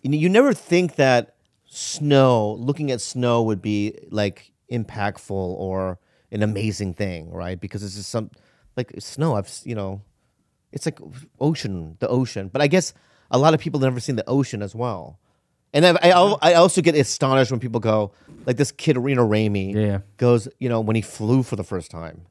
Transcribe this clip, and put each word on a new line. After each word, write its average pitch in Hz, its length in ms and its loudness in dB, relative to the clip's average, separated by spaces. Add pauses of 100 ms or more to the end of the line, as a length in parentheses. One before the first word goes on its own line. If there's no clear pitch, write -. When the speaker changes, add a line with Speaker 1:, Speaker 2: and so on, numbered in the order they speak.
Speaker 1:
you 135 80 -6
know, 151 80 0
you 165 120 2
never 240 240 4
think 175 420 0
that 131 400 2 (300)
snow, 131 880 2
looking 135 380 -4
at 120 100 -4
snow 120 420 0
would 107 180 -2
be, 104 360 -2 (120)
like, 104 420 -4 (200)
impactful 104 600 -6
or 95 680 -6 (320)
an 104 120 -4
amazing 104 500 -4
thing, 85 380 -8
right? 87 280 -10
Because 101 240 -12
it's 98 120 -12
just 101 140 -14
some, 110 220 -8 (460)
like, 123 220 -8
snow, 143 360 -4
I've, 98 100 -4
s-, - 200 -18
you 117 100 -8
know, 98 260 -8 (720)
it's - 140 -12
like - 140 -8 (400)
ocean, 98 600 -4
the - 80 -4
ocean. 113 420 -4
But 131 120 -2
I 147 60 4
guess - 260 0 (380)
a 123 60 2
lot 156 160 6
of 151 60 0
people 147 200 -4
have 135 120 2
never 123 80 -6
seen 127 160 -4
the - 140 -4
ocean 127 320 0
as 101 140 -10
well. 110 440 -8 (540)
And 151 120 4
I've, 175 160 6
I 175 100 8
al-, 190 300 4
I 170 120 6
also 170 280 6
get 160 140 4
astonished 135 560 2
when 120 80 -4
people 120 200 -4
go, 107 340 0 (320)
like 123 120 -2
this 143 140 0
kid, 147 260 0
Reno 123 300 2
Ramey, 101 460 0
Speaker 2:
Yeah. 104 260 0 (180)
Speaker 1:
goes, 120 300 2 (120)
you 123 100 -4
know, 117 120 0
when 110 140 0
he 110 60 2
flew 120 420 0
for - 120 -6
the 95 80 -8
first 90 280 -10
time. 82 400 -16